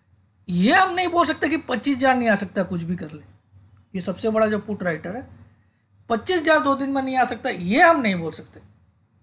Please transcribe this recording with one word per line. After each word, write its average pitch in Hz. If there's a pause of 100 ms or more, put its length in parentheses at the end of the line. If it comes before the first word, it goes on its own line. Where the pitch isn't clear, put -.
(480)
ये 185
हम 370
नहीं 359
बोल 339
सकते 311
कि 320
पच्चीस 262
हज़ार 262
नहीं 240
आ 208
सकता, 196
कुछ 175
भी 175
कर 156
ले। 151 (720)
ये 190
सबसे 196
बड़ा 220
जो 214
पुट 202
राइटर 170
है, 277 (840)
पच्चीस 277
हज़ार 311
दो 269
दिन 269
में 277
नहीं 262
आ 254
सकता, 247
ये 190
हम 330
नहीं 202
बोल 165
सकते। - (600)